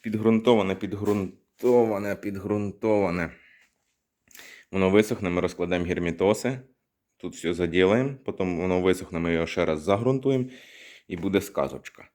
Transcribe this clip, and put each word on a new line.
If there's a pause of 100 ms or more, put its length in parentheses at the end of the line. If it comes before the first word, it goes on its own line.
Підґрунтоване,
підґрунтоване,
підґрунтоване. (1400)
Воно
висохне,
ми
розкладемо
герметоси. (580)
Тут
все
заділаємо, (100)
потім
воно
висохне,
ми
його
ще
раз
загрунтуємо (580)
і
буде
сказочка.